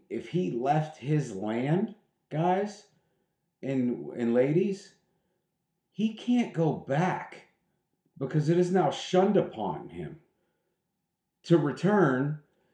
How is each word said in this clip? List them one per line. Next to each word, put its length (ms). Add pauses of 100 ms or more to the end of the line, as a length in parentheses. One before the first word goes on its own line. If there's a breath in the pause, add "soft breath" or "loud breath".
if 220
he 200
left 480
his 360
land, 600 (360)
guys 540 (800)
and, 540
and 180
ladies, 600 (960)
he 240
can't 400
go 180
back 760 (720)
because 300
it 100
is 140
now 180
shunned 460
upon 540
him 260 (1300)
to 140
return 800 (360)